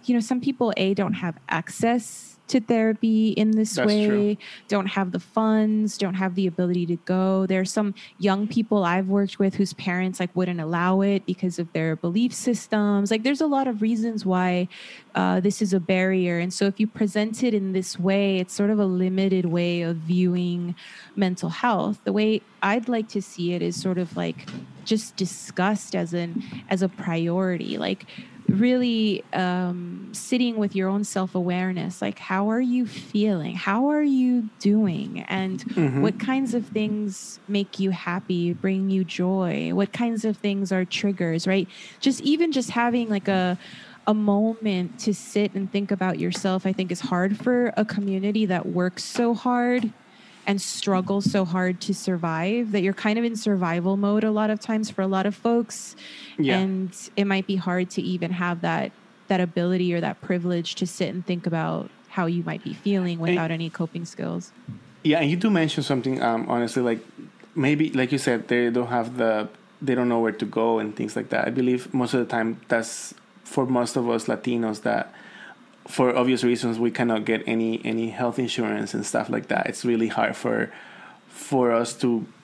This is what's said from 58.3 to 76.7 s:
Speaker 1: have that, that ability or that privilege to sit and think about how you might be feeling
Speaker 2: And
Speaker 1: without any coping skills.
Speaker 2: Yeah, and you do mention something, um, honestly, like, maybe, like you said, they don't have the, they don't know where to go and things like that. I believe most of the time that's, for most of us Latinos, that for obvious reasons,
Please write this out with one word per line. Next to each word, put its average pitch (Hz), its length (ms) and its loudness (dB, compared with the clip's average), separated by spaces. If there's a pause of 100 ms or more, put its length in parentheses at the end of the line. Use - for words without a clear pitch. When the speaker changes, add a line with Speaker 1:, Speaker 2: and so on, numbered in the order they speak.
Speaker 1:
have 175 300 -2
that, 165 280 -2 (380)
that 185 120 2
ability 180 540 0
or 170 60 0
that 160 200 -4
privilege 175 540 -2
to - 100 -2
sit - 300 -4
and 180 100 -6
think 180 220 -4
about 165 440 -2 (180)
how 180 180 -2
you 170 160 -2
might 160 220 -8
be - 100 -6
feeling 180 460 -2
Speaker 2:
And - 0 -
Speaker 1:
without 165 320 0
any 165 180 -4
coping 165 340 -6
skills. - 460 -8 (540)
Speaker 2:
Yeah, 156 160 6
and 147 100 4
you 175 60 2
do 220 120 2
mention 160 360 4
something, 131 360 0
um, 117 280 2
honestly, 120 340 0
like, 117 240 0 (480)
maybe, 147 360 2
like 127 200 4
you 143 80 2
said, 120 300 2
they 120 200 4
don't 120 200 2
have 123 300 -2
the, 110 300 2 (320)
they 135 140 2
don't 123 140 2
know 117 100 4
where 113 140 2
to 107 120 -4
go 113 360 2
and 107 160 -6
things 110 180 -4
like 113 140 -4
that. - 180 0
I - 40 0
believe 123 440 0
most 123 200 0
of 127 40 4
the 117 80 2
time 113 400 -2
that's, - 480 -2 (300)
for 135 200 -2
most 123 300 0
of 120 160 0
us 113 140 0
Latinos, 113 580 -2
that 117 320 -2 (760)
for 127 280 2
obvious 123 280 2
reasons, 117 340 0